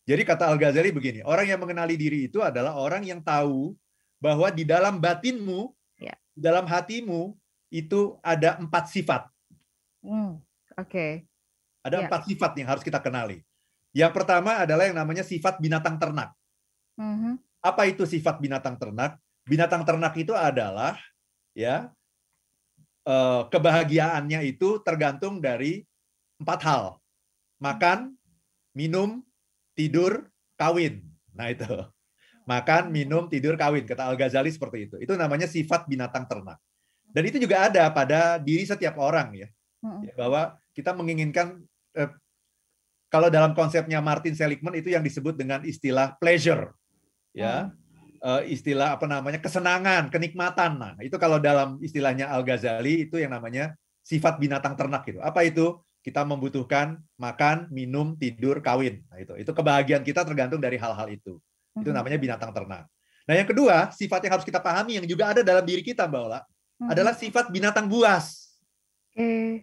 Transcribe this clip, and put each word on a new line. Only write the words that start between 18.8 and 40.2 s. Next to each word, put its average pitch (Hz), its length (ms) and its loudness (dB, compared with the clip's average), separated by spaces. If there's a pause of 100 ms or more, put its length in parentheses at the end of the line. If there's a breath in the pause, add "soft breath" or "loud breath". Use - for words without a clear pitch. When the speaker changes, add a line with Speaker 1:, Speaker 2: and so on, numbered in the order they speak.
Speaker 1:
Binatang 165 400 2
ternak 160 320 0
itu 165 160 -2
adalah, 131 640 0 (560)
ya, 127 400 -4 (1080)
eh, 127 440 2
kebahagiaannya 156 1000 2
itu 196 340 0
tergantung 160 580 -2
dari 143 460 -4 (540)
empat 160 240 -2
hal. 143 200 2 (760)
Makan, 220 580 0 (540)
minum, 190 500 -2 (500)
tidur, 175 540 0 (280)
kawin. 156 480 0 (300)
Nah, 117 180 -8
itu. 120 160 -6 (760 soft breath)
Makan, 156 460 2
minum, 156 380 -2
tidur, 147 280 0
kawin. 147 300 0
Kata 123 200 -6
Al-Ghazali 131 440 0
seperti 156 340 -8
itu. 101 160 -14
Itu 180 160 -2
namanya 156 300 0
sifat 165 400 0
binatang 127 400 -4
ternak. 95 320 -10 (500)
Dan 156 160 0
itu 214 140 -2
juga 262 300 4
ada 175 220 6
pada 156 480 2
diri 160 260 0
setiap 175 340 -2
orang 139 380 0
ya. 98 120 -16 (320)
Speaker 2:
Mm-mm. 214 240 -10
Speaker 1:
Ya, - 140 -14
bahwa 131 240 0 (300)